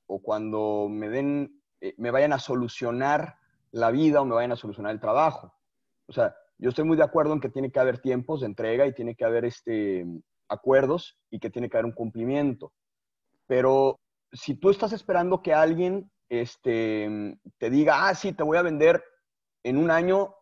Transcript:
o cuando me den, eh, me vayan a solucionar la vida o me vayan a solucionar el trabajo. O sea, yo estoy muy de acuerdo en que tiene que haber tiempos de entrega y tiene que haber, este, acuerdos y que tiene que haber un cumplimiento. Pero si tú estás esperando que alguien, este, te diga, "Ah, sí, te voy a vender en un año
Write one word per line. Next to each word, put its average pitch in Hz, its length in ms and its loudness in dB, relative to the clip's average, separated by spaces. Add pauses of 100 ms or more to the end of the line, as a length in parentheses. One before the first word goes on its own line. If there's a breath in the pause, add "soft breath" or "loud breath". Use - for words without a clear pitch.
o 98 160 -8
cuando 107 720 -2
me 107 180 -6
den, 139 500 -4 (220)
eh, 95 160 -8
me 120 140 -4
vayan 143 220 4
a 135 60 0
solucionar 127 1000 -2 (320)
la 117 200 0
vida 147 300 4
o 135 40 0
me 120 100 -2
vayan 120 160 0
a 120 40 -2
solucionar 107 360 -8
el 107 80 -8
trabajo. 120 540 0 (520)
O - 80 -20
sea, 113 220 0 (220)
yo 123 120 -2
estoy 151 160 -2
muy 160 100 4
de 156 80 4
acuerdo 151 300 2
en 156 80 -2
que 131 80 -6
tiene 135 220 -6
que - 80 0
haber 127 200 2
tiempos 131 420 -4
de 120 60 -4
entrega 113 380 0
y 131 80 -2
tiene 117 220 -8
que 117 100 -4
haber, 117 200 0
este, 104 600 -4 (420)
acuerdos 135 720 0 (120)
y 113 100 -12
que 110 100 -8
tiene 120 200 -6
que 120 80 -2
haber 113 80 0
un 117 60 -4
cumplimiento. 117 800 -4 (760)
Pero 131 520 4 (320)
si - 240 -8
tú 190 140 2
estás 202 240 0
esperando 180 480 0
que 165 120 0
alguien, 175 560 2 (200)
este, 110 1080 -2 (200)
te 117 120 -2
diga, 151 380 4
"Ah, 190 80 2
sí, 196 160 -6
te - 120 -4
voy 156 140 2
a 175 40 2
vender 165 420 4 (600)
en 127 140 0
un 165 140 2
año 185 500 2